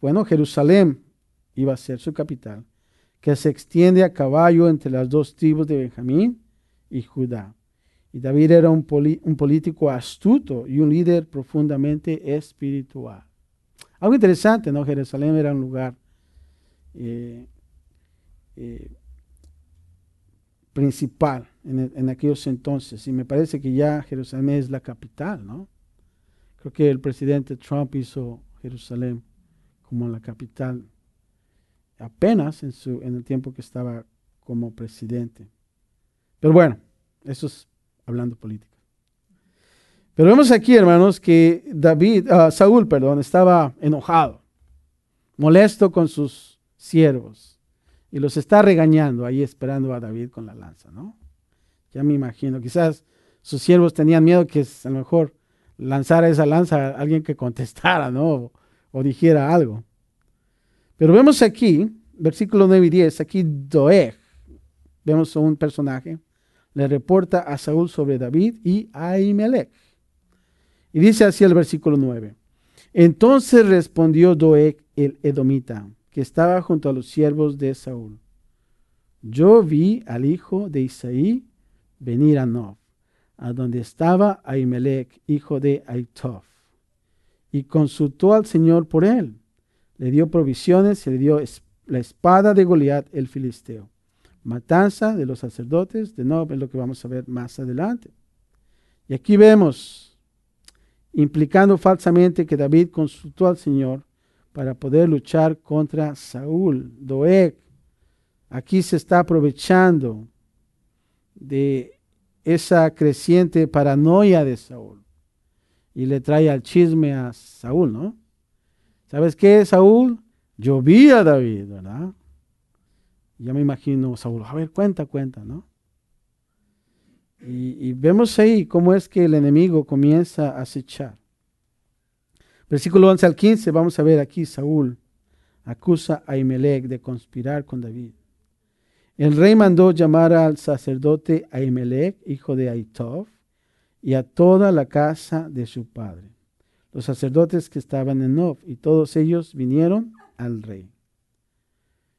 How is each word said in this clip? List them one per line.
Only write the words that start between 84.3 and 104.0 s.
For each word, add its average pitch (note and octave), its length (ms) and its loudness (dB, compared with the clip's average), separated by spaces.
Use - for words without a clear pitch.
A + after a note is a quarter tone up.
Ahimelech, C3 840 -4
hijo C#3+ 340 -6
de C#3 260 -2
Ahitob, A#2+ 560 -12
y C#3 140 -6
consultó D3+ 680 0
al G#3+ 140 2
Señor E3 400 2
por D#3+ 180 0
él. G3 340 -2
Le B2+ 120 -6
dio D#3 200 0
provisiones F3+ 760 0
y C3+ 40 -4
le C3 80 -4
dio D3 220 0
es-, - 220 -14
la C#3 120 -6
espada F#3 540 2
de F#3+ 120 4
Goliat C#3+ 500 0
el C3+ 140 -6
filisteo, A#2 640 -12
matanza F#3+ 720 -2
de C#3+ 100 -6
los B2+ 140 -10
sacerdotes F3+ 760 -6
de B2 80 -8
Nob'", D#3 280 -4
es C#3 60 -8
lo C3 120 -10
que C3 80 -10
vamos B2+ 260 -10
a B2 40 -14
ver B2+ 200 -12
más B2 300 -14
adelante. D#3 520 -8
Y C3+ 60 -12
aquí G3+ 240 0
vemos, G#3 840 2
implicando D#3+ 640 2
falsamente F3+ 680 0
que D#3 100 -4
David D#3 340 2
consultó D#3 560 -6
al F3+ 100 0
Señor C3+ 480 -6